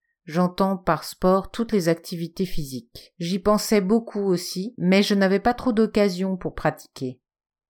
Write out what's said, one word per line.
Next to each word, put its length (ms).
J'entends 520
par 260
sport 460
toutes 220
les 180
activités 560
physiques. 720
J'y 220
pensais 420
beaucoup 400
aussi, 560
mais 240
je 140
n'avais 240
pas 160
trop 160
d'occasion 640
pour 160
pratiquer. 640